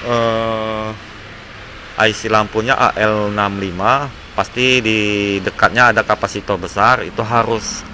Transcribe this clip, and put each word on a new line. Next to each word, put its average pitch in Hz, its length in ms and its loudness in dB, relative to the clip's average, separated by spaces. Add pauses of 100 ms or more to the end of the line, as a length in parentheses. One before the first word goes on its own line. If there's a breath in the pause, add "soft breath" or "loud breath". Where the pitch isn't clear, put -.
eh, 113 880 0 (1040)
I 110 160 4
C - 160 -6
lampunya 110 480 2
A - 240 4
L 107 320 2
enam 101 240 0
lima, 101 560 0 (240)
pasti 127 480 2
di 110 160 2 (400)
dekatnya 113 560 4
ada 110 80 4
kapasitor 104 560 -2
besar, 101 480 2
itu 98 160 -4
harus 113 720 -2